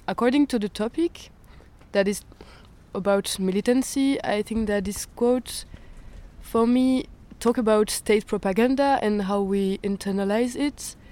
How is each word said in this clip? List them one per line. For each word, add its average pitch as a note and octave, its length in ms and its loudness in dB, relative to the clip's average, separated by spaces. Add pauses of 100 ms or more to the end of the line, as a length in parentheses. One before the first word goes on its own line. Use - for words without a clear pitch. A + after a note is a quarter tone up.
according B3 400 2
to B3 100 -2
the G#3 100 -2
topic, - 600 -4 (640)
that G3+ 160 2
is G3+ 140 -2 (680)
about G3 460 0
militancy, B3 840 0
I G#3+ 180 0
think A3 240 -4
that G#3 180 0
this G3+ 220 -8
quote, - 580 -2 (760)
for A3+ 260 0
me, B3+ 380 2 (340)
talk A#3+ 200 0
about G#3+ 320 4
state - 360 0
propaganda B3 760 2
and G#3+ 200 0
how G3+ 180 0
we G3 380 0
internalize G3+ 800 -2
it. - 400 -4 (160)